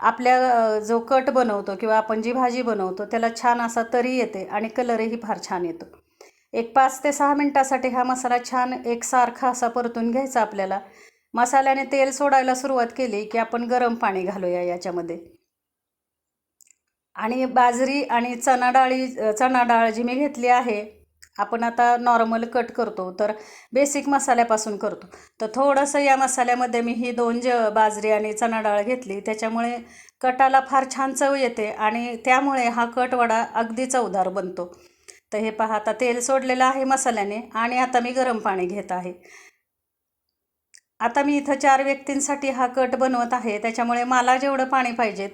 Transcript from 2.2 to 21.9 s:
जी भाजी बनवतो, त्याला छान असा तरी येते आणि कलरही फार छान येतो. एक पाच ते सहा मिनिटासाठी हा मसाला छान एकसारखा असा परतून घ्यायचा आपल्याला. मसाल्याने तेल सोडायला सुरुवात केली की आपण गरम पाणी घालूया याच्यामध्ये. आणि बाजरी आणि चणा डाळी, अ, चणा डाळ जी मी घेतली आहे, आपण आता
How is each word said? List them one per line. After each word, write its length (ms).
जी 100
भाजी 300
बनवतो, 420
त्याला 220
छान 180
असा 220
तरी 240
येते 360
आणि 160
कलरही 540
फार 160
छान 160
येतो. 200
एक 240
पाच 280
ते 80
सहा 220
मिनिटासाठी 540
हा 140
मसाला 340
छान 240
एकसारखा 640
असा 200
परतून 420
घ्यायचा 300
आपल्याला. 400
मसाल्याने 500
तेल 260
सोडायला 440
सुरुवात 320
केली 280
की 140
आपण 260
गरम 300
पाणी 280
घालूया 400
याच्यामध्ये. 560
आणि 300
बाजरी 580
आणि 320
चणा 360
डाळी, 480
अ, 140
चणा 300
डाळ 280
जी 120
मी 120
घेतली 320
आहे, 600
आपण 240
आता 380